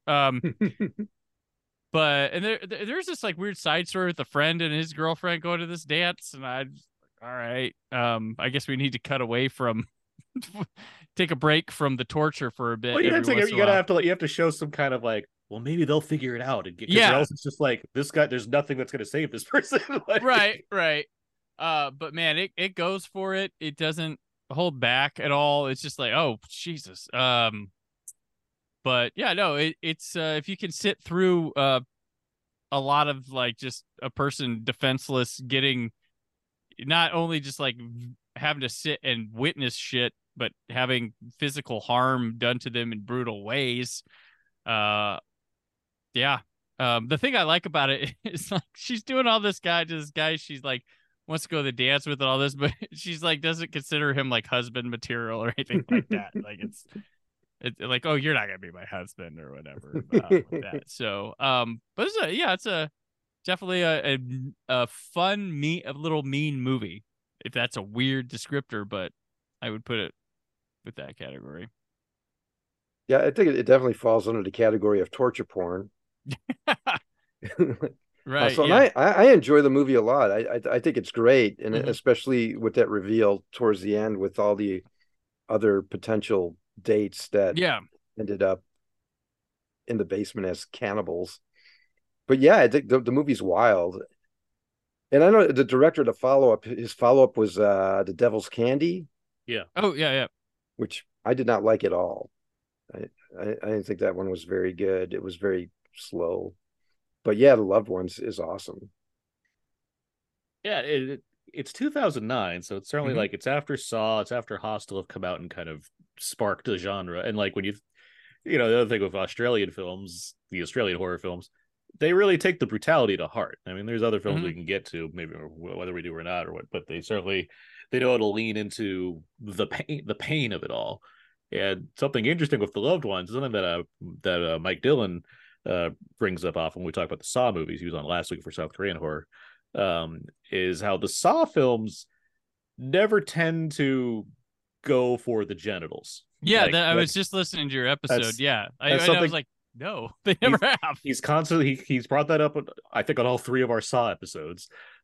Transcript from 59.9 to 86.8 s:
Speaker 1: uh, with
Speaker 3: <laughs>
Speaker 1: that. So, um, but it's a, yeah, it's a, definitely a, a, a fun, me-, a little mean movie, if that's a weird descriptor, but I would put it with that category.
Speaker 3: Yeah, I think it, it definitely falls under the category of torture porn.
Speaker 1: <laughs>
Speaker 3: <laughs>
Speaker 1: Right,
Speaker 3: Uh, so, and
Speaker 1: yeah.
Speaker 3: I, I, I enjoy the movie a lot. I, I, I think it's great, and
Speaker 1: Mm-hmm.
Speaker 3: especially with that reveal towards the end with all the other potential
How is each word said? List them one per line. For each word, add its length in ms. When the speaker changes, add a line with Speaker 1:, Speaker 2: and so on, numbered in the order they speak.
Speaker 1:
uh, 160
with 200
Speaker 3:
<laughs> 120
Speaker 1:
that. 240
So, 520
um, 440
but 120
it's 160
a, 120
yeah, 200
it's 100
a, 260
definitely 380
a, 320
a, 40
a 160
fun, 760
me-, 240
a 80
little 300
mean 400
movie, 420
if 80
that's 240
a 60
weird 480
descriptor, 580
but 240
I 80
would 160
put 140
it 160
with 80
that 240
category. 500
Speaker 3:
Yeah, 100
I 120
think 200
it, 60
it 100
definitely 260
falls 340
under 160
the 80
category 500
of 100
torture 340
porn. 460
Speaker 1:
<laughs> 440
Speaker 3:
<laughs> 80
Speaker 1:
Right, 260
Speaker 3:
Uh, 20
so, 100
and 60
Speaker 1:
yeah. 260
Speaker 3:
I, 60
I, 80
I 220
enjoy 300
the 80
movie 240
a 80
lot. 280
I, 100
I, 200
I 20
think 200
it's 120
great, 480
and 160
Speaker 1:
Mm-hmm. 140
Speaker 3:
especially 640
with 200
that 160
reveal 600
towards 300
the 160
end 220
with 200
all 180
the 260
other 340
potential 720